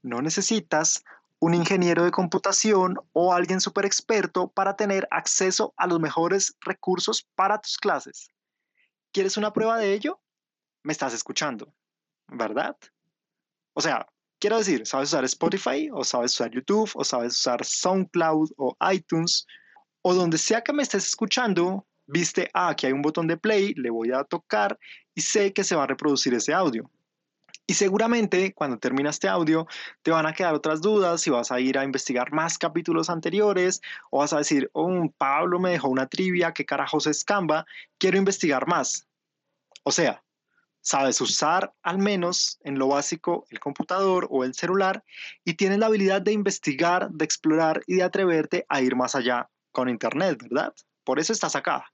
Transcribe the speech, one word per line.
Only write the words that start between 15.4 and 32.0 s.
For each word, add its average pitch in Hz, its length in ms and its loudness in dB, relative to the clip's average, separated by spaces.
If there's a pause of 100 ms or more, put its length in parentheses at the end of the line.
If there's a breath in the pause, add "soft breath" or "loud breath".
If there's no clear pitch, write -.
¿O 143 140 -4
sabes 120 260 0
usar 113 180 -2
YouTube? 202 460 0
¿O 143 80 -4
sabes 120 300 -2
usar 123 320 -2
SoundCloud? 170 880 2
¿O 131 220 -2 (120)
iTunes? 170 560 0 (560 loud breath)
O 180 120 2
donde 175 240 2
sea 220 240 0
que 277 100 -4
me 285 120 0
estés 190 220 -2
escuchando, 196 800 0 (220)
viste, 170 460 -2
"Ah, 175 160 2
aquí 143 160 -2
hay 135 80 2
un 139 80 -2
botón 156 260 0
de 165 80 2
play, 208 380 2
le 127 160 -4
voy 117 240 -2
a 135 100 0
tocar 202 560 -2 (340 loud breath)
y 185 60 -8
sé 196 320 2
que 196 140 -2
se 185 100 0
va 143 80 2
a 135 40 0
reproducir 135 460 0
ese 120 200 0
audio". 160 360 0 (800)
Y 190 80 0
seguramente 202 760 2
cuando 131 260 -4
termina 139 320 0
este 190 180 -2
audio 160 360 2 (360 loud breath)
te 160 100 0
van 160 140 2
a 156 80 -2
quedar 170 200 0
otras 156 280 -2
dudas, 185 400 2
si 165 80 -2
vas 120 220 0
a 123 100 0
ir 131 160 2
a 135 80 0
investigar 131 480 -4